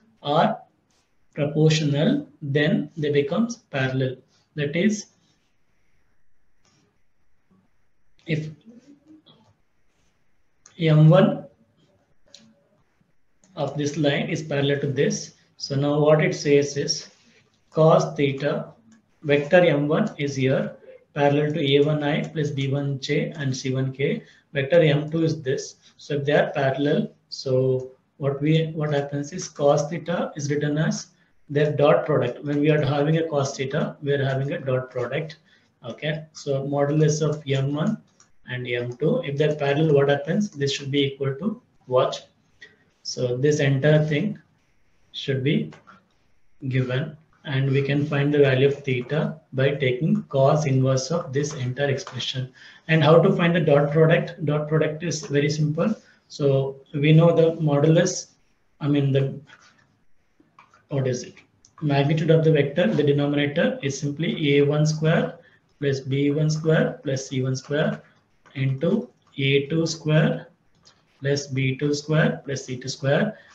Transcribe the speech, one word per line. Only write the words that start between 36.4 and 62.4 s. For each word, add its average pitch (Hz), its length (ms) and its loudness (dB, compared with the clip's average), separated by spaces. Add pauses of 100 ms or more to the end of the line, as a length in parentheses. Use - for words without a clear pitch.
modulus 147 560 0
of 151 260 -2
M 135 260 -2
one 190 280 -2 (460)
and 127 200 -10
M 123 300 -6
two, - 260 0
if 143 140 -8
they're 151 180 0
parallel, 147 400 0
what 139 140 4
happens? 165 420 -2
This 139 220 -4
should 135 180 -8
be 143 140 0
equal 139 300 -6
to, 202 260 -8 (260)
watch. 127 300 0 (840)
So 123 340 -4
this 147 220 0
entire 147 440 2
thing 156 360 -4 (720)
should 127 320 -6
be - 280 -2 (960)
given, 127 480 -4 (280)
and 135 280 -2
we 139 120 0
can 143 220 0
find 147 280 -2
the 147 60 2
value 135 280 4
of 139 160 -2
theta 139 560 -4 (140)
by 135 220 0
taking 151 480 0
cos 143 420 2
inverse 131 460 0
of 165 200 -4
this 147 220 -4
entire 131 360 -4
expression. 131 600 -6 (360)
And 160 160 4
how 160 180 8
to 190 100 4
find 170 240 2
the 180 40 2
dot 147 320 4
product? 160 540 2
Dot 151 220 -2
product 156 360 0
is 160 240 -6
very 143 220 2
simple. 156 460 0 (320)
So 135 540 -2 (140)
we 151 180 4
know 165 220 8
the 165 260 2
modulus, 160 720 2 (480)
I 147 80 -4
mean 139 240 2
the, 135 280 -2 (1500)
what 135 180 -2
is 120 160 -4
it? - 120 -18 (460)
Magnitude 151 500 2
of 151 120 6